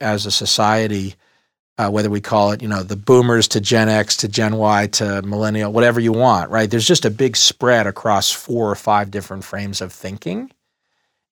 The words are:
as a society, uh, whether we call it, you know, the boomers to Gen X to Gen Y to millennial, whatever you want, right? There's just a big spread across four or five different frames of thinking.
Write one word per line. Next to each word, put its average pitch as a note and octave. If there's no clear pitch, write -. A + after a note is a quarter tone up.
as G#2+
a G#2
society, G#2
uh, G#2
whether G#2+
we G#2
call G#2
it, G#2+
you A2
know, G2
the G2+
boomers A#2+
to G#2+
Gen A2
X G#2+
to A2
Gen G#2+
Y G#2+
to G2+
millennial, G#2
whatever A#2
you A2+
want, A2+
right? A2
There's A2+
just -
a A2
big C3
spread A#2+
across G2
four A#2
or G2
five G#2
different F#2+
frames G2
of F#2
thinking. G#3